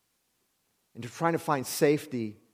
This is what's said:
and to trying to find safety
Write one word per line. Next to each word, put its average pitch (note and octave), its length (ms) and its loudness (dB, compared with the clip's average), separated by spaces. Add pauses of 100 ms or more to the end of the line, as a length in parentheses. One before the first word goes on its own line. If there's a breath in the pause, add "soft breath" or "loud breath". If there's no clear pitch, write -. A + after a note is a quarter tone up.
(960)
and A2+ 80 -14
to A#2 80 -10
trying E3+ 220 0
to D#3+ 60 0
find C#3 280 -2
safety C3 680 0 (180)